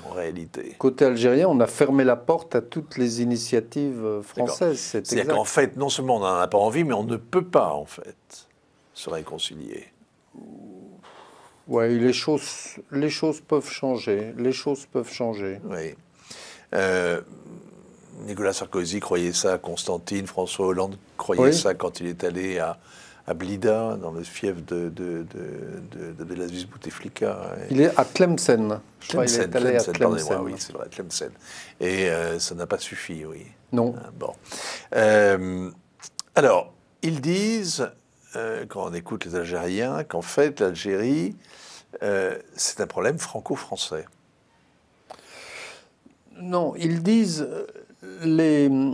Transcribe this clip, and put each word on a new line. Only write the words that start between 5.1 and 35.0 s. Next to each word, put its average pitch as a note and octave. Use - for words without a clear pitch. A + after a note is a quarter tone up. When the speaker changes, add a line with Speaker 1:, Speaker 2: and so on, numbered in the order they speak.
Speaker 2:
exact. D3+
Speaker 1:
qu'en G#2+
fait, -
non C#3
seulement C3
on G#2
n'en F#2+
a F2+
pas F#2
envie, A2+
mais C#3
on G#2
ne A#2
peut F3
pas, A#2
en D2+
fait, -
se -
réconcilier. D#2
Speaker 2:
Ouais, A#2
les A#2+
choses, -
les D3
choses D3+
peuvent C#3+
changer, A2
les B2+
choses C#3+
peuvent B2
changer. G#2
Speaker 1:
Oui. D#2+
Euh, F#2
Nicolas G2
Sarkozy F#2
croyait F2
ça F#2+
à F2
Constantine, F2+
François F#2
Hollande F#2+
croyait G2+
Speaker 2:
Oui. C#3+
Speaker 1:
ça G2+
quand -
il F2
est F2
allé F#2
à, E2
à F2
Blida, G#2+
dans F2
le E2
fief F2+
de, F2
de, E2+
de, -
de, E2+
d'Abdelaziz F2
Bouteflika. G2+
Speaker 2:
Il C3+
est D#3
à C3+
Tlemcen. A#2
Je -
crois C3
qu'il A#2+
Speaker 1:
Tlemcen, F#2
Speaker 2:
est B2
allé B2
à A#2
Speaker 1:
Tlemcen, F#2
pardonnez-moi, E2
Speaker 2:
Tlemcen. -
Speaker 1:
oui, -
c'est -
vrai, -
Tlemcen. E2
Et, F#2
euh, E2+
ça F2
n'a E2+
pas G2
suffi, -
oui. D#2+
Speaker 2:
Non. A#2+
Speaker 1:
Euh, -
bon. -
Euh, G2